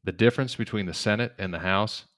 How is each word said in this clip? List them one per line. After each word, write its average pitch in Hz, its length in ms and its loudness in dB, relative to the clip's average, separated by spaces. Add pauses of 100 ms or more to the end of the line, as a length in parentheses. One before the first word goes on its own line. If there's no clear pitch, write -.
the 92 80 -4
difference 120 420 2
between 107 300 -4
the 87 80 -6
Senate 110 440 0
and 95 160 -6
the 82 60 -6
House 98 460 0 (120)